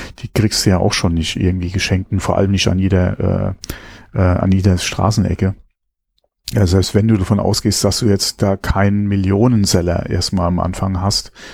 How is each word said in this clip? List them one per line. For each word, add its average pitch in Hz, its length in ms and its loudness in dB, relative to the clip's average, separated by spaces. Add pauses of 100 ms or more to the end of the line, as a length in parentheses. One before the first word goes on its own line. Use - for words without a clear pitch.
(180)
die - 100 -12
kriegst - 380 0
du 107 40 4
ja 92 80 2
auch 95 140 0
schon 87 220 0
nicht 82 220 -2
irgendwie 90 340 -2
geschenkt 95 420 -2
und 98 80 0
vor - 160 -2
allem 98 140 2
nicht 98 180 0
an 92 100 0
jeder, 95 760 0 (600)
äh, - 40 -2
äh, - 20 0
an 90 320 2
jeder 95 240 4
Straßenecke. 95 800 0 (1000)
Ja, 107 140 2
selbst 90 280 2
wenn 110 140 2
du 110 80 4
davon 98 240 0
ausgehst, 101 440 0
dass 98 160 0
du 123 60 -2
jetzt - 360 0
da 98 160 0
keinen 101 480 0
Millionenseller 98 1040 2
erstmal 90 380 0
am 87 120 0
Anfang 92 400 -2
hast, 98 320 -2 (220)